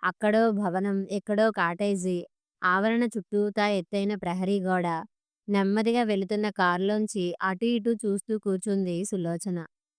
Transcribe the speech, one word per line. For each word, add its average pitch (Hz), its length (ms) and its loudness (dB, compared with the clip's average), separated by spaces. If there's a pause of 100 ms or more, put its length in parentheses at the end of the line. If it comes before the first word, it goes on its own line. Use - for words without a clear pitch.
అక్కడో 214 380 2 (100)
భవనం, 196 460 0 (140)
ఎక్కడో 208 400 0
కాటేజీ, 185 680 0 (440)
ఆవరణ 208 420 2
చుట్టూతా 208 640 -2
ఎత్తైన 202 480 0
ప్రహరీ 185 440 -2
గోడ. 180 280 0 (600)
నెమ్మదిగా 214 560 2
వెళుతున్న 208 460 0
కారులోంచి 196 720 0 (180)
అటూ 190 240 -2
ఇటూ 233 280 0
చూస్తూ 208 460 -4
కూర్చుంది 190 560 -2 (100)
సులోచన. 175 520 -4 (420)